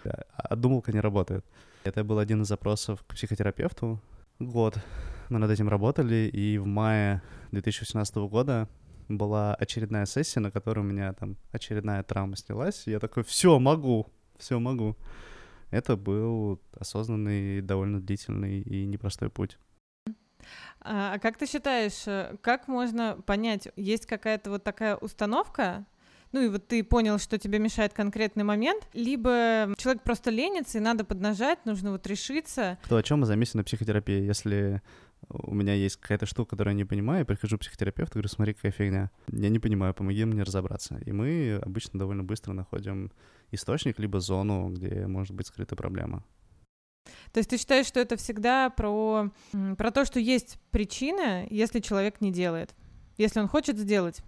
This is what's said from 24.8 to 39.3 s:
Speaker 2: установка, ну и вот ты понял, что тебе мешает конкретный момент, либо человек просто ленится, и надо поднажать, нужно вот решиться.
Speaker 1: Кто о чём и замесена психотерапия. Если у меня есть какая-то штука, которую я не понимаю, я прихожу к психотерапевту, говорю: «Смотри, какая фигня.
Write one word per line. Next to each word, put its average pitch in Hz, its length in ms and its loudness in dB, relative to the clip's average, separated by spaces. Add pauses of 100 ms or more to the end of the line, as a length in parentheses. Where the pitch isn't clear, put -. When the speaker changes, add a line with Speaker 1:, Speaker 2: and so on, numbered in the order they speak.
Speaker 2:
установка, 208 880 -2 (480)
ну 262 100 2
и 233 60 4
вот 202 200 -2
ты 233 160 2
понял, 220 340 4
что 208 200 -2
тебе 208 200 0
мешает 214 340 2
конкретный 208 520 0
момент, 226 480 2
либо 233 840 2
человек 254 260 0
просто 233 280 0
ленится, 285 480 0
и - 20 0
надо 220 240 2
поднажать, 208 600 0
нужно 202 280 -2
вот 190 140 -6
решиться. 208 800 -4
Speaker 1:
Кто 120 120 4
о 113 60 6
чём 147 220 4
и - 20 4
замесена 107 380 2
психотерапия. 104 560 0
Если 101 640 0 (460)
у - 260 -8
меня 101 200 2
есть 98 220 2
какая-то 104 300 -2
штука, - 240 -4
которую 104 240 0
я 101 40 2
не 101 60 2
понимаю, 107 360 2
я - 40 0
прихожу 104 320 0
к - 60 -10
психотерапевту, - 520 -4
говорю: 101 140 -2
«Смотри, 107 260 0
какая - 180 0
фигня. 98 380 0 (220)